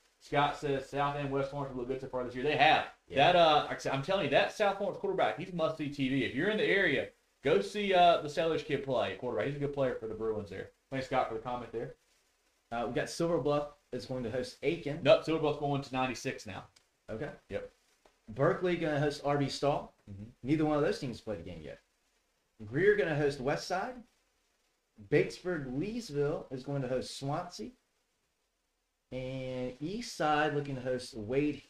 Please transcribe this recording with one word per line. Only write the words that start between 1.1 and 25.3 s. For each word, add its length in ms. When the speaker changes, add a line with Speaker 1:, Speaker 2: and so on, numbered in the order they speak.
Speaker 1:
and 160
West 200
Florence 220
look 140
good 140
so 80
far 160
this 100
year." 80
They 140
have. 300
Speaker 2:
Yeah. 240
Speaker 1:
That, 60
uh, 320
like 80
I 20
said, 140
I'm 100
telling 220
you, 60
that 200
South 260
Florence 220
quarterback, 400
he's 140
must-see 340
T 220
V. 160
If 100
you're 140
in 80
the 80
area, 420
go 180
see, 340
uh, 260
the 80
Sellers 320
kid 220
play 320
quarterback. 320
He's 80
a 40
good 140
player 220
for 120
the 60
Bruins 380
there. 200
Thanks, 160
Scott, 220
for 60
the 40
comment 320
there. 240
Speaker 2:
Uh, 140
we've 100
got 140
Silver 300
Bluff 300
is 120
going 180
to 80
host 300
Aiken. 420
Speaker 1:
Nope, 200
Silver 180
Bluff's 180
going 220
to 120
ninety-six 520
now. 200
Speaker 2:
Okay. 200
Speaker 1:
Yep. 220
Speaker 2:
Berkeley 460
gonna 240
host 260
R 140
B 100
Stahl. 460
Speaker 1:
Mm-hmm. 120
Speaker 2:
Neither 220
one 120
of 60
those 160
teams 220
played 180
a 40
game 180
yet. 180
Greer 300
gonna 200
host 280
Westside. 580
Batesburg 680